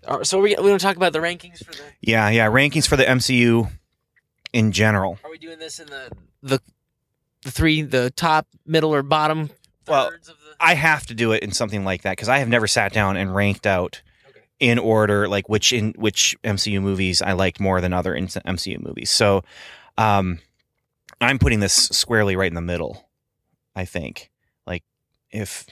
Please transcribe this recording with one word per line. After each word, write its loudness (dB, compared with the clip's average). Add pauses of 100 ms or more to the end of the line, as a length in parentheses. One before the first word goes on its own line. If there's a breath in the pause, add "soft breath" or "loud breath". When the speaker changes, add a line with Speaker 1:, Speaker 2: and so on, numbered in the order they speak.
Speaker 1:
uh, -4
so 0
we, 4
we -2
wanna 4
talk 0
about 2
the -4
rankings -8
for -20
the -18 (200 loud breath)
Speaker 2:
Yeah, 4
yeah. 4
Rankings 2
for 4
the 2
M 2
C 0
U 4 (840)
in 2
general. 0
Speaker 1:
Are -20
we -20
doing -18
this -14
in -20
the, -16 (320)
the, -2 (840)
the -8
three, 2
the 0
top, 0 (180)
middle, 2
or 2
bottom 0 (360)
Speaker 2:
Well, 2
Speaker 1:
thirds -20
of -20
the -20 (120)
Speaker 2:
I 4
have 0
to -12
do 0
it 0
in -8
something -4
like -4
that -4
'cause -6
I 4
have -2
never 2
sat 0
down 0
and -4
ranked 0
out -2 (280 soft breath)
Speaker 1:
Okay. -20 (180 soft breath)
Speaker 2:
in 2
order, 2
like, -2
which 0
in, -2
which 0
M -2
C -4
U -2
movies -2
I 0
liked 0
more 2
than -2
other -2
in-, -4 (180)
M -4
C -8
U -10
movies. -10
So, 2 (540 loud breath)
um, 0 (800)
I'm 2
putting 2
this 0
squarely 0
right 0
in -10
the -6
middle, -8 (680)
I -6
think. -12 (360)
Like, -10 (480)
if -12